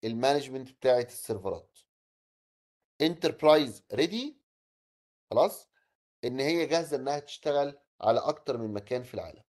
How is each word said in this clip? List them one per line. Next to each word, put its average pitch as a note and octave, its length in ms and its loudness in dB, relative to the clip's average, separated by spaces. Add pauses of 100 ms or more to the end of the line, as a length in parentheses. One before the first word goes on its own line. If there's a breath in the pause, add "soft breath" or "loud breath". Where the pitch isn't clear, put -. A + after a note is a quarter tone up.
المانجمنت C3 640 -2
بتاعة B2 320 2
السيرفرات. - 760 -8 (1200)
Enterprise D#3 920 2
ready، G#3+ 380 -2 (1000)
خلاص؟ D#3+ 380 0 (560)
إن B2+ 160 -4
هي D#3+ 260 2
جاهزة D3 300 0
إنها C3+ 220 -2
تشتغل C#3+ 600 -4 (220)
على A2+ 200 4
أكتر C#3+ 380 -4
من A2 140 -6
مكان G2+ 300 -6
في A#2+ 120 -16
العالم. E2 280 -12 (120)